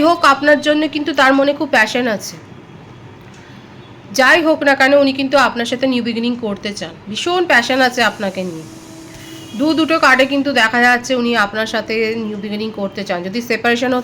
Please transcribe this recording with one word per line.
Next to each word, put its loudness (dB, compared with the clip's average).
হোক 4
আপনার 4
জন্য 2
কিন্তু -2
তার 6
মনে 2
খুব -2
প্যাশন 2
আছে। -12
যাই 6
হোক 2
না 4
কেন, 4
উনি 2
কিন্তু -2
আপনার -4
সাথে -2
নিউ -2
বিগিনিং -2
করতে -6
চান, -10
ভীষণ -2
প্যাশন 2
আছে -2
আপনাকে -6
নিয়ে। -12
দু 2
দুটো 2
কার্ডে 6
কিন্তু 0
দেখা 2
যাচ্ছে 0
উনি 0
আপনার -4
সাথে -4
নিউ -8
বিগিনিং -6
করতে -6
চান, -4
যদি -6
সেপারেশনও 0